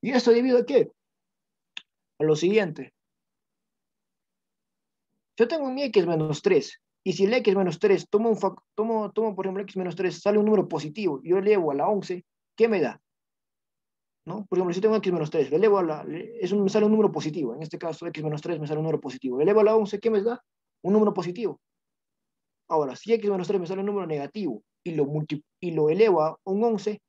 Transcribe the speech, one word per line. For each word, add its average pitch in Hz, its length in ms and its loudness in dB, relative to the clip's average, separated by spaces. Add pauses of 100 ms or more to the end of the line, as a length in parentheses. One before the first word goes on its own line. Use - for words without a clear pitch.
¿Y 214 100 -2
esto 247 200 4
debido 247 280 4
a 233 60 0
qué? 262 260 2 (1300)
A 147 40 0
lo 156 120 4
siguiente. 170 580 0 (2500)
Yo 233 100 4
tengo 277 240 -4
mi 262 120 -4
x 214 220 2
menos 156 360 -2
tres, - 400 0 (220)
y 185 100 -4
si 190 100 0
el 202 100 2
x 220 220 2
menos 180 240 -2
tres 202 300 2
tomo 220 200 2
un 220 60 2
fac-, 190 260 -4 (140)
tomo, 214 360 -4
tomo, 214 240 -2
por 190 100 -6
ejemplo, 190 180 -6
x 196 140 -10
menos 180 180 -6
tres, 185 260 -4
sale 208 160 2
un 208 80 4
número 202 220 2
positivo, 156 560 -6
y 160 60 -12
yo 185 80 4
elevo 196 340 2
a 139 40 -2
la 147 120 0
once, 190 380 -4 (320)
¿qué 226 100 4
me 202 140 2
da? 117 200 -4 (1200)
¿No? 190 200 -10
Por 180 120 -2
ejemplo, 180 160 0
si 185 80 -2
tengo 220 160 4
x 190 160 0
menos 156 180 -2
tres, 147 180 0
lo 147 60 0
elevo 202 240 6
a 185 40 2
la, 151 200 -4
le-, 156 360 -10
es 180 120 -2
un, 208 120 2
me 190 60 2
sale 214 160 2
un 214 60 4
número 214 180 4
positivo, 151 460 -4
en 151 80 -12
este 160 160 -12
caso 165 260 -10
x 156 160 -10
menos 151 200 -6
tres 165 180 -6
me 151 80 -8
sale 151 120 -4
un 156 40 -2
número 156 160 -2
positivo, 127 380 -6
lo 143 60 2
elevo 208 180 4
a - 20 6
la 220 140 4
once, 202 220 0
¿qué 226 100 0
me 214 120 2
da? 233 220 -4 (400)
Un 175 80 0
número 208 220 4
positivo. 180 480 -6 (1080)
Ahora, 147 280 -2
si 214 160 -2
x 202 180 0
menos 185 160 -4
tres 196 140 0
me 170 40 -6
sale 190 140 -6
un 196 80 -4
número 202 180 -4
negativo, 147 560 -6 (220)
y 175 100 -8
lo 151 120 0
multi-, 151 380 -6 (180)
y 175 100 -6
lo 151 180 2
elevo 185 320 4
a 156 220 -2
un 196 220 -2
once 208 440 -2